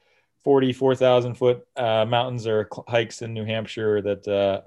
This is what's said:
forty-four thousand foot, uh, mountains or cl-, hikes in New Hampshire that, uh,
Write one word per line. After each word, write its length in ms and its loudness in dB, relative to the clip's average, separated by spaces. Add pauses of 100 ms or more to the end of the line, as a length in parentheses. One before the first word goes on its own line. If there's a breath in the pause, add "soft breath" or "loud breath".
(440)
forty-four 520 2
thousand 400 2
foot, 300 0 (120)
uh, 280 2
mountains 420 -2
or 220 0
cl-, 200 -14
hikes 320 -2
in 120 -8
New 120 -8
Hampshire 560 -2
that, 260 -4
uh, 400 2